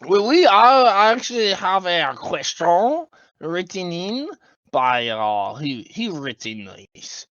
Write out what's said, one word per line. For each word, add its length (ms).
Well, 260
we 200
are 400
actually 400
have 340
a 300
question 880
written 520
in 380
by, 380
uh, 480
he, 340
he 180
written 640
this. 320